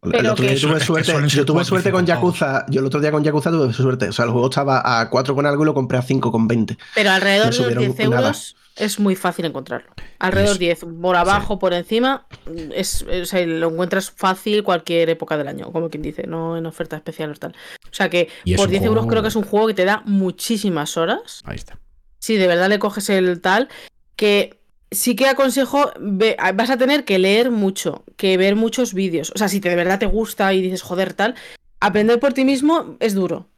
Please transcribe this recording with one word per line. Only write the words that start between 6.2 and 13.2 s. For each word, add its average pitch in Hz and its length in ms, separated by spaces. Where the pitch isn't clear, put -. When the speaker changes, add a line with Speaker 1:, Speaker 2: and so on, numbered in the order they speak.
Speaker 1:
con 113 160
veinte. 113 300
Speaker 2:
Pero 208 160
alrededor 196 380
Speaker 1:
Me - 20
Speaker 2:
de 233 80
los 247 80
Speaker 1:
subieron 123 180
Speaker 2:
diez - 120
Speaker 1:
nada. - 140
Speaker 2:
euros - 340
es 208 220
muy 202 160
fácil 180 300
encontrarlo. 135 460
Alrededor 196 340
Speaker 4:
Es 190 40
Speaker 2:
diez, 170 220
por 180 140
abajo, 196 380
Speaker 4:
Sí. 185 60
Speaker 2:
por 180 140
encima, 233 520
es, - 360
es, 180 120